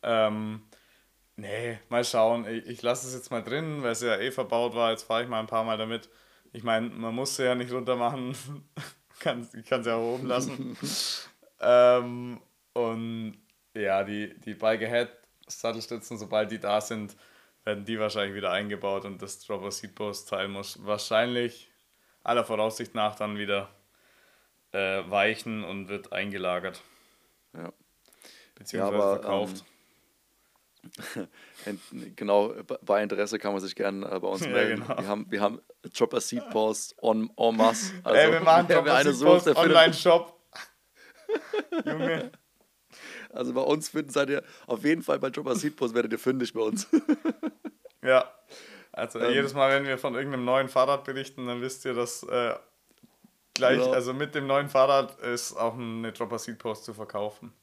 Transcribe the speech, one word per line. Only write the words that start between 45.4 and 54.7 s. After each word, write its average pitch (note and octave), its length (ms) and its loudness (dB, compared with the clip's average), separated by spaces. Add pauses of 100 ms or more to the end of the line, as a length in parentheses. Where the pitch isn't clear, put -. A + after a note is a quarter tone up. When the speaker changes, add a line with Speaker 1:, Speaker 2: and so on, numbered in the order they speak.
Speaker 1:
Seat D3 200 -4
Post, A#2 200 -2
werdet A2+ 160 2
ihr A2+ 80 -4
fündig B2 340 -2
bei A2+ 80 -2
uns. A2+ 320 -2
<laughs> D#4+ 40 6 (1080)
Speaker 2:
Ja. C3 280 4 (600)
Also A2+ 280 -8
Speaker 1:
Ähm. A#2+ 140 0
Speaker 2:
jedes C#3 220 0
Mal, C3+ 160 4
wenn C#3 160 2
wir C3 100 -2
von B2+ 160 -4
irgendeinem C3 320 -4
neuen C3 240 2
Fahrrad C3+ 360 2
berichten, C3+ 420 -10
dann A#2+ 140 -6
wisst B2+ 240 -8
ihr, C3 100 -4
dass, A#2+ 280 -4
äh, A#2+ 300 0 (1040)
gleich, B2+ 240 6
Speaker 1:
Genau. B2+ 140 4
Speaker 2:
also B2+ 200 0
mit C#3 220 -4
dem C#3 100 -2
neuen C#3 240 2